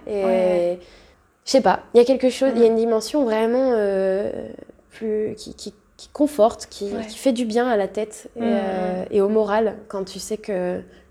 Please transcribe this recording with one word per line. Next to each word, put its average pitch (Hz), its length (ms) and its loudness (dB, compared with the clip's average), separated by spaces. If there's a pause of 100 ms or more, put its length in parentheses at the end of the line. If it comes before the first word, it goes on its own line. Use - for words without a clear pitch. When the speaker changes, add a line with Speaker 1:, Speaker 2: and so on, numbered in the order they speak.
(120)
Speaker 1:
Et 202 120 -2
Speaker 2:
ouais, - 20 0
ouais. 180 540 2 (640)
Speaker 1:
je - 80 -6
sais 262 100 6
pas, 196 200 2 (120)
il - 40 8
y - 40 10
a 240 40 6
quelque 254 240 2
chose, 240 240 0
Speaker 2:
Mm. - 20 -4
Speaker 1:
il 233 60 4
y - 20 8
a 226 40 8
une 226 80 4
dimension 226 500 0
vraiment, 233 480 2
euh, 196 580 0 (580)
plus, 214 480 -4
qui, - 160 -16
qui, - 200 -14 (240)
qui - 120 -20
conforte, 240 580 2
qui, 202 240 -10
Speaker 2:
Ouais. 226 160 -6
Speaker 1:
qui - 100 -16
fait 269 160 2
du 240 120 -2
bien 233 220 0
à 240 100 2
la 196 100 0
tête 214 480 -8
et, 240 40 -14
Speaker 2:
Mm, 233 60 -4
Speaker 1:
euh, 190 580 -2
Speaker 2:
mm. - 80 -10
Speaker 1:
et 202 100 2
au 196 80 2
moral 214 460 0 (120)
quand 190 160 -8
tu 185 160 -12
sais 214 180 -8
que, 185 440 -6 (300)